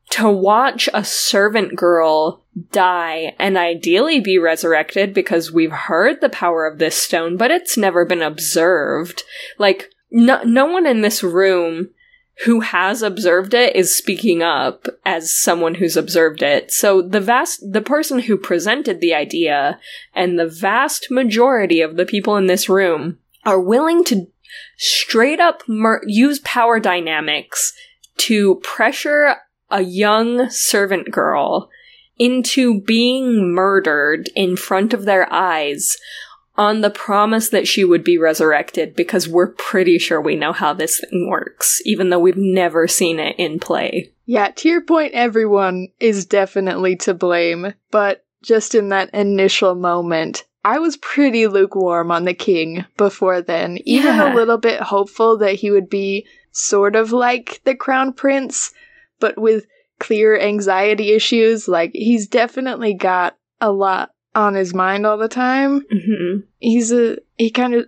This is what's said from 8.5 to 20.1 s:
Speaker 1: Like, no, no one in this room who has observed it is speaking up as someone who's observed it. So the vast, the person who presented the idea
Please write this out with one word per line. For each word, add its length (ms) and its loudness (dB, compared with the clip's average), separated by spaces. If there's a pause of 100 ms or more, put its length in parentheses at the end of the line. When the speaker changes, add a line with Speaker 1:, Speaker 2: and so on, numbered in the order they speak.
Speaker 1:
Like, 320 0 (200)
no, 340 4
no 220 2
one 200 0
in 140 2
this 240 0
room 640 0 (540)
who 160 4
has 420 -2
observed 520 0
it 200 2
is 220 2
speaking 460 0
up 440 -2 (180)
as 320 -4
someone 380 0
who's 220 -2
observed 460 0
it. 280 0
So 320 2
the 180 -2
vast, 400 0 (120)
the 80 0
person 400 -2
who 160 0
presented 640 -2
the 140 2
idea 640 -2 (340)